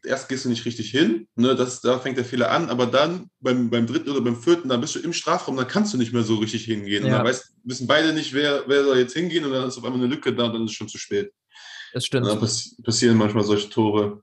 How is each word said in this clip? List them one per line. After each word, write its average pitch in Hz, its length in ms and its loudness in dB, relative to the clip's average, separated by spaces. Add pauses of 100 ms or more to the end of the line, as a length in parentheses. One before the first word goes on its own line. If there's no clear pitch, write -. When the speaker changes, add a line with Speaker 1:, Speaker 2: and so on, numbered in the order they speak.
Speaker 1:
erst - 240 -4
gehst 131 160 -6
du 127 40 -2
nicht 113 160 -4
richtig 113 260 -6
hin, 156 440 2
ne, 123 200 4
das, 127 260 -2
da 127 180 2
fängt 127 180 -6
der 123 60 0
Fehler - 280 0
an, 156 180 2
aber 123 160 0
dann 151 440 0 (120)
beim, 127 280 2
beim 117 160 2
dritten 143 260 -2
oder 135 100 0
beim 117 160 0
vierten, 170 320 2
dann 120 120 0
bist 151 140 -4
du - 40 -6
im 160 120 -4
Strafraum, 156 460 -2
dann 123 100 -2
kannst 208 260 0
du - 40 -2
nicht 117 160 0
mehr 120 100 2
so 110 140 2
richtig 110 280 -2
hingehen. 101 380 -2
Und - 60 2
Speaker 2:
Ja. - 80 4
Speaker 1:
dann 123 80 0
weißt, - 280 -2 (100)
wissen 123 240 -8
beide 156 260 4
nicht, 139 200 -4
wer, 143 340 0
wer 139 180 4
soll 135 140 4
jetzt 123 140 2
hingehen 165 320 -2
und 135 60 -2
dann 131 160 -2
ist 123 100 -8
auf 117 60 -12
einmal 127 160 -2
eine 123 80 2
Lücke 123 260 -2
da 117 120 0
und 110 80 -2
dann 113 120 -4
ist 107 60 -4
es - 60 -8
schon 104 100 -10
zu - 120 -14
spät. 101 340 -4 (600)
Speaker 2:
Das 123 120 -4
stimmt. 131 220 0
Speaker 1:
Und - 60 2
dann 104 60 0
pass-, - 440 -2
passieren 117 340 4
manchmal 107 260 2
solche 104 260 0
Tore. 104 540 0